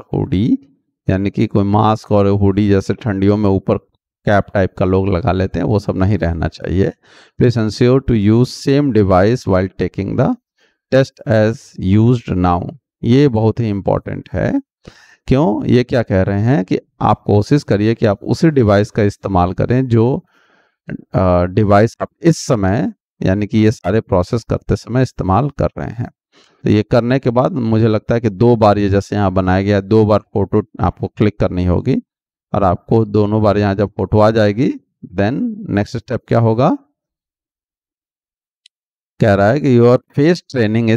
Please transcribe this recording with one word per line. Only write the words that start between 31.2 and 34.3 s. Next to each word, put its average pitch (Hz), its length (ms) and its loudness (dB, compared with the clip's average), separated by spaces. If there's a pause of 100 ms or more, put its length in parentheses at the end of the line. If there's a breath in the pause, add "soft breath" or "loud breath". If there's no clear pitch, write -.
करनी 90 240 -2
होगी, 95 320 0 (580)
और 98 100 0
आपको 104 400 0
दोनों 104 380 0
बार 101 160 2
यहाँ 104 160 0
जब 101 220 -2
फोटो 107 220 -2
आ 107 120 4